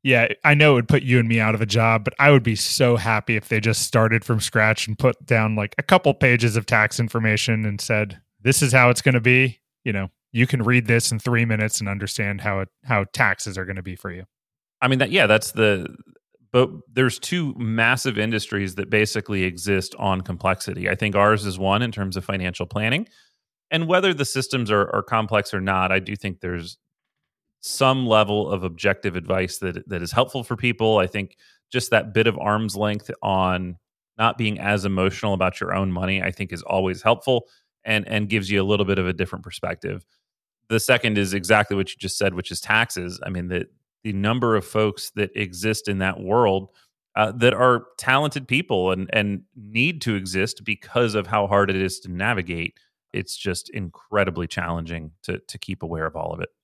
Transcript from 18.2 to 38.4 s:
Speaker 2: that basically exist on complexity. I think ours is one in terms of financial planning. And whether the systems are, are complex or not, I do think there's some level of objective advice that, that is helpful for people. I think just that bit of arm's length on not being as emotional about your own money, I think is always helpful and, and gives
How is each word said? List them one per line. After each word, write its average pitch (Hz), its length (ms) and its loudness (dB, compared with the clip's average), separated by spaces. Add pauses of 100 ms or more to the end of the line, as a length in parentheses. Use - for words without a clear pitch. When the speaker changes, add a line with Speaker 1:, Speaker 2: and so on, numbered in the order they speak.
Speaker 2:
that 98 140 -6
basically 107 540 0
exist 92 540 -2
on 92 240 -2
complexity. 95 680 -4
I 92 60 -2
think 104 200 -4
ours 104 300 4
is 92 120 -6
one 95 240 0
in 120 100 -4
terms 95 260 -6
of 92 80 -8
financial 90 400 -6
planning. 117 420 -4 (640)
And 160 160 -2
whether 185 260 2
the 143 120 -2
systems 127 440 -4
are, 104 240 2
are 101 100 0
complex 107 500 -2
or 95 80 -4
not, 95 300 0
I 95 80 2
do 98 160 -6
think 95 260 -10
there's 87 360 -8 (840)
some 131 440 0
level 104 460 4
of 92 120 -2
objective 92 520 -2
advice 92 440 -4
that, 90 280 -8
that 87 140 -6
is 85 100 -6
helpful 127 320 0
for 113 140 -6
people. 113 400 2
I 95 100 2
think 98 300 -8 (340)
just 123 200 -2
that - 220 2
bit 110 140 4
of 107 100 0
arm's 104 380 -2
length 104 340 -4 (120)
on 92 560 -2 (400)
not 113 200 2
being 107 220 -2
as 101 240 0
emotional 98 500 0
about 90 280 -2
your 92 120 -4
own 95 180 -2
money, 92 300 -2
I 90 100 -2
think 92 200 -10
is 85 100 -10
always 95 400 -2
helpful 120 440 0 (400)
and, 107 220 -2
and 104 220 -2
gives 101 220 -2